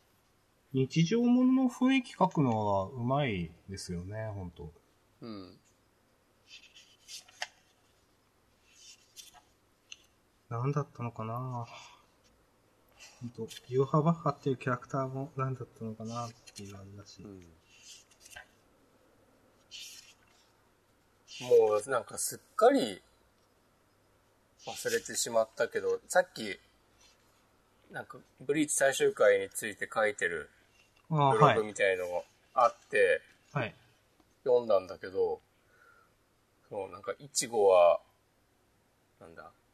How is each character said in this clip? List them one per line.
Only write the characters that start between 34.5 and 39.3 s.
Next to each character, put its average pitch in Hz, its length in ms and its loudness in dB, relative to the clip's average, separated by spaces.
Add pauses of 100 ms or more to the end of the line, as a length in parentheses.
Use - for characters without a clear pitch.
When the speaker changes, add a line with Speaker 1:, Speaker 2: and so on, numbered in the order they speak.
Speaker 1:
ん 117 40 -8
だ 101 120 4
ん 92 80 -4
だ 92 120 -14
け - 80 -14
ど、 92 340 -2 (1300)
そ 101 180 -8
う、 95 40 -16
な 92 80 -18
ん - 20 -20
か - 160 -8
イ 147 120 -20
チ - 180 -4
ゴ 113 200 4
は、 87 340 8 (1160)
な 98 80 -20
ん 85 80 -20